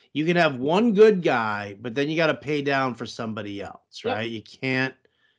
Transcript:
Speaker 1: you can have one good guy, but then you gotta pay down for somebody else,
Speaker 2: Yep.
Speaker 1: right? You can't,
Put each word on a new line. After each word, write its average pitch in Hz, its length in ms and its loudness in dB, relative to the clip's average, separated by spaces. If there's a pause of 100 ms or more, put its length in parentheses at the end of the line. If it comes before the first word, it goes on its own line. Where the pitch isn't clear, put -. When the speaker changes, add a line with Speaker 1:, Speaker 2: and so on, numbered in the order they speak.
(120)
Speaker 1:
you 151 140 -2
can 170 100 2
have 156 200 4
one 180 360 2
good 202 300 6
guy, 107 580 -2
but 117 140 -8
then 143 160 -2
you 160 60 -4
gotta 160 180 2
pay 143 260 -4
down 135 360 -2
for 117 100 -10
somebody 104 560 -8
else, - 420 -18
Speaker 2:
Yep. 117 120 -4
Speaker 1:
right? 117 120 -6
You 110 140 -10
can't, 131 500 -4 (460)